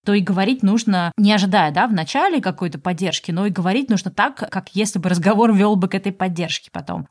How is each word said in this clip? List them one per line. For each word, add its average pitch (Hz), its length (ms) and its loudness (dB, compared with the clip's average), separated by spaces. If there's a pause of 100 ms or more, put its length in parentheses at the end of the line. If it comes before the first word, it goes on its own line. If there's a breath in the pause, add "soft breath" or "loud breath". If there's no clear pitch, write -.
то 208 80 2
и 208 60 4
говорить 196 440 0
нужно, 190 540 2
не 208 140 6
ожидая, 190 400 2
да, 190 160 2
в 220 60 -2
начале 269 480 0
какой-то 175 360 -4
поддержки, 180 540 -4
но 185 140 -2
и 208 40 0
говорить 196 400 -2
нужно 196 220 -2
так, 269 240 0
как - 380 -8
если 202 260 -2
бы 175 140 -2
разговор 202 400 4
вёл 196 220 4
бы 185 120 2
к 190 80 -4
этой 196 160 -4
поддержке 180 600 -6
потом. 170 400 -10